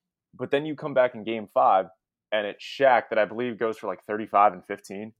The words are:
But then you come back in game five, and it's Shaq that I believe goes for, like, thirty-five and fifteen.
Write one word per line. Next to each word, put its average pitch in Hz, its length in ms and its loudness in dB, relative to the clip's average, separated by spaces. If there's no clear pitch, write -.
But - 180 -10
then 143 140 0
you 156 100 -6
come 147 180 -8
back 127 220 2
in 110 80 -12
game 110 300 -6
five, 104 340 4
and 104 140 -2
it's - 160 -12
Shaq 127 460 2
that 113 100 0
I 104 60 2
believe 110 340 -6
goes 110 180 -2
for, 110 100 -10
like, 92 180 -10
thirty-five 104 480 2
and 90 100 -14
fifteen. 104 560 -10